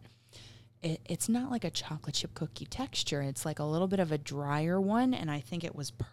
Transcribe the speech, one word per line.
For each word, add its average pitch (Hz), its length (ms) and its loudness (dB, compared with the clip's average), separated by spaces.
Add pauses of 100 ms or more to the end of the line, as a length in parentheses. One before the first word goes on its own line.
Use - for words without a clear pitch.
(920)
it, - 120 -6
it's - 240 0
not 247 220 2
like 240 120 0
a 165 60 0
chocolate - 460 -4
chip - 180 -2
cookie - 320 -6
texture. - 560 -2
It's, 139 240 -2
like, 151 140 -2
a 147 40 0
little 160 240 4
bit 190 120 2
of 165 120 2
a 151 60 4
drier 147 640 2
one, 233 340 4
and 160 180 -2
I 147 80 0
think 170 240 -4
it - 120 -4
was 143 160 -6 (220)